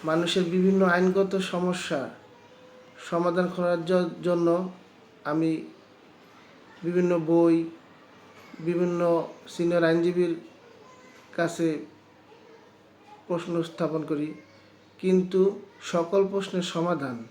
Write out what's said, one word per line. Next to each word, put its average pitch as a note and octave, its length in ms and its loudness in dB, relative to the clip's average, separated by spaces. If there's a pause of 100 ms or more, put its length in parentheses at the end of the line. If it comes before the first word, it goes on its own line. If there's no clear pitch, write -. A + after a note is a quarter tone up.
মানুষের E3+ 400 0
বিভিন্ন F#3 420 4
আইনগত F#3 520 2
সমস্যা F3 720 -4 (1000)
সমাধান F3 460 0
করার F3 280 -2
জ-, F3+ 380 0
জন্য F3 480 0 (540)
আমি D#3+ 380 -2 (1200)
বিভিন্ন F3 360 2
বই, E3 460 4 (960)
বিভিন্ন E3+ 680 0 (200)
সিনিয়র E3+ 360 0
আইনজীবীর E3+ 520 2 (1000)
কাছে E3 420 -2 (1500)
প্রশ্ন E3+ 300 -6
উত্থাপন D#3+ 480 -4
করি, D3+ 300 -4 (640)
কিন্তু F#3 640 2 (220)
সকল F#3+ 460 0
প্রশ্নের F#3+ 340 -4
সমাধান C#3 680 -4